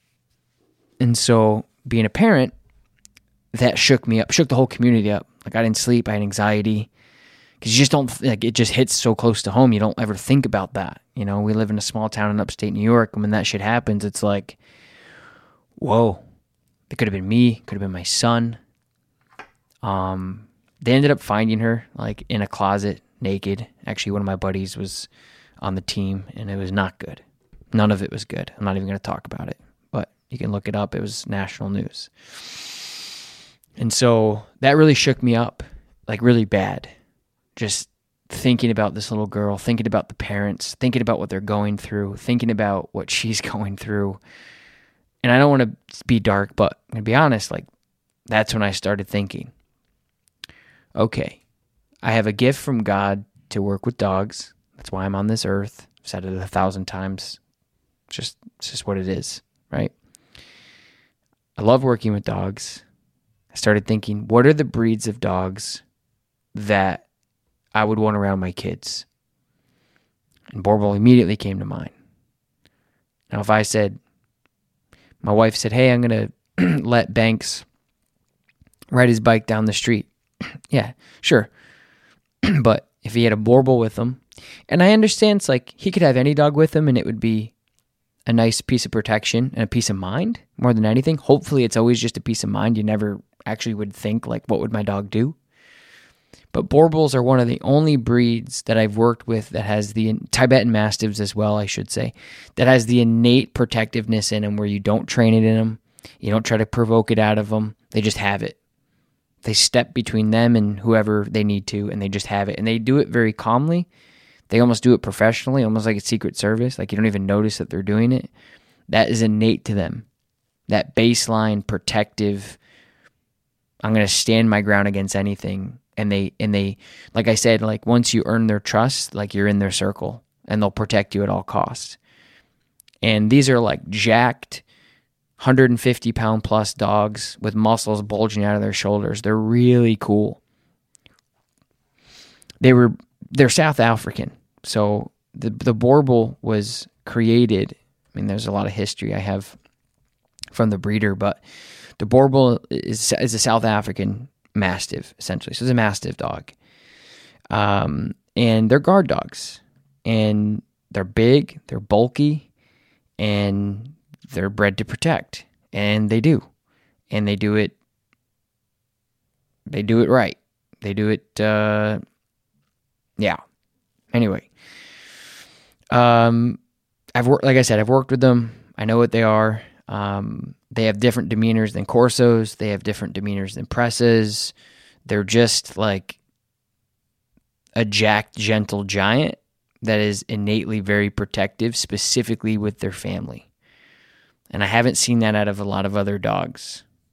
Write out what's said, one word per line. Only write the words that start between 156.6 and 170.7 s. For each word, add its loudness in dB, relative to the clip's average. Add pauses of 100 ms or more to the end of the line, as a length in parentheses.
Um, -2 (200)
and 2
they're 6
guard 4
dogs. -8 (440)
And 0 (280)
they're -6
big, 2
they're -8
bulky, 0 (680)
and -2 (380)
they're -4
bred 0
to -4
protect. -4 (280)
And 0
they 2
do. 2 (680)
And -2
they 0
do 0
it, -2 (1900)
they -6
do 2
it 4
right. 2 (420)